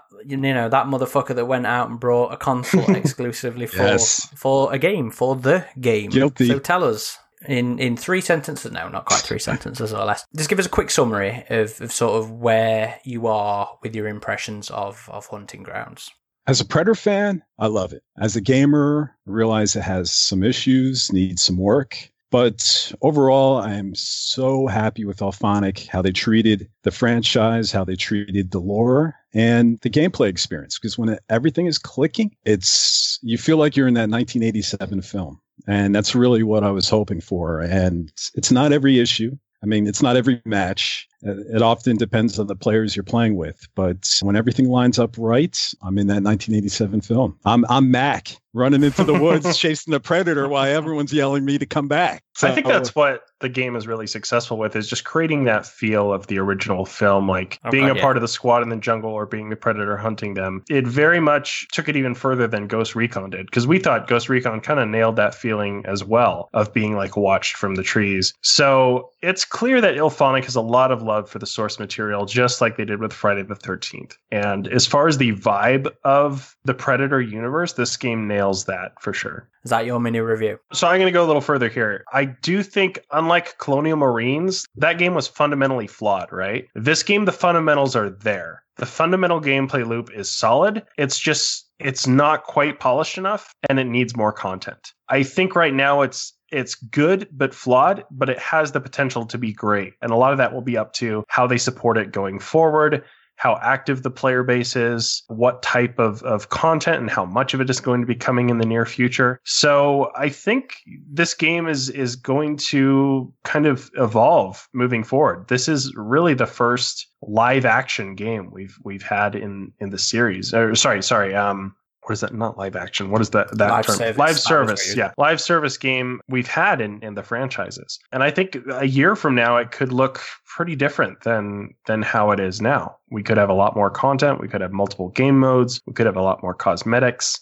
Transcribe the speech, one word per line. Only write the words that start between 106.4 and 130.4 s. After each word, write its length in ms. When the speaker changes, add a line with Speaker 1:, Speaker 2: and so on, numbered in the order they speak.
Speaker 3:
content 520
and 100
how 120
much 300
of 80
it 80
is 100
going 220
to 60
be 80
coming 340
in 80
the 80
near 180
future. 600
So 720
I 140
think 440
this 280
game 320
is, 220
is 260
going 420
to 640
kind 240
of 280
evolve 800
moving 300
forward. 460
This 180
is 280
really 380
the 140
first 580
live 440
action 500
game 360
we've, 320
we've 200
had 320
in, 440
in 120
the 80
series. 540
Or, 200
sorry, 300
sorry. 320
Um, 400
what 120
is 80
that? 120
Not 240
live 200
action. 340
What 80
is 120
that, 260
that 120
Speaker 1:
Live 160
Speaker 3:
term? 120
Speaker 1:
service. 200
Speaker 3:
Live 120
Speaker 1:
That 60
was 100
Speaker 3:
service. 420
Speaker 1:
weird. 100
Speaker 3:
Yeah. 200
Live 240
service 360
game 520
we've 180
had 320
in, 240
in 120
the 80
franchises. 760
And 100
I 80
think 260
a 120
year 300
from 180
now, 220
it 140
could 200
look 300